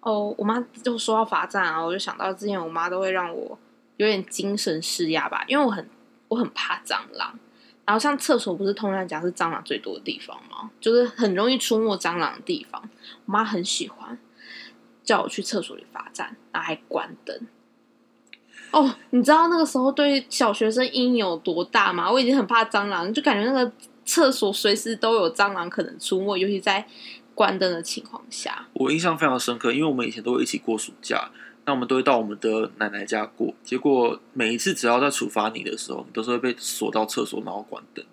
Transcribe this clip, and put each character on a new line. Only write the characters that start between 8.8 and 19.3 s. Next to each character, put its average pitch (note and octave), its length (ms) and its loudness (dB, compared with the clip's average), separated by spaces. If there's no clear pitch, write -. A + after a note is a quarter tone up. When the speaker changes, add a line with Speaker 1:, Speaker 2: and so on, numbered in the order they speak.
Speaker 1:
常 F#3+ 120 -2
讲 D#3+ 160 -8
是 F3+ 120 0
蟑 E3+ 160 -2
螂 C3+ 160 -6
最 B2+ 120 -4
多 F#2 180 -8
的 - 60 -12
地 - 180 -8
方 - 180 -14
吗？ - 200 -14
就 A3+ 140 4
是 A#3+ 100 8
很 A#3 320 2
容 A3 160 4
易 C4 60 2
出 A3 220 2
没 G#3+ 180 2
蟑 F3 200 -2
螂 C#3+ 180 -2
的 - 60 -18
地 - 280 -6
方， - 120 -12
我 G3 60 -6
妈 G#3 120 2
很 G#3 220 -2
喜 - 240 -4
欢 A#3 280 -16
叫 - 200 2
我 - 40 -4
去 - 140 -6
厕 - 200 -4
所 - 140 -10
里 - 160 -20
罚 - 220 -14
站， F#3 220 -10
然 - 80 -4
后 D#3+ 40 -8
还 D#3+ 100 -4
关 - 260 -6
灯。 - 100 -10
哦， C4+ 240 6
你 B3 100 4
知 B3 80 4
道 D#4+ 200 8